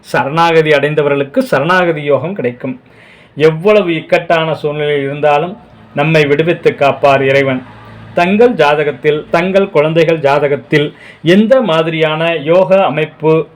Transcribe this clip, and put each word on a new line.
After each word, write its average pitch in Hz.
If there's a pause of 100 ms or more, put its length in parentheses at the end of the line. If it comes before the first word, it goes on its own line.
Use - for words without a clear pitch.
சரணாகதி 160
அடைந்தவர்களுக்கு 143
சரணாகதி 165
யோகம் 143
கிடைக்கும். 127 (600)
எவ்வளவு 170
இக்கட்டான 160
சூழ்நிலை 147
இருந்தாலும் 147 (380)
நம்மை 156
விடுவித்து 156
காப்பார் 135
இறைவன். 135 (540)
தங்கள் 208
ஜாதகத்தில், 147 (120)
தங்கள் 185
குழந்தைகள் 160
ஜாதகத்தில் 143 (360)
எந்த 202
மாதிரியான 160 (200)
யோக 175 (140)
அமைப்பு 156 (220)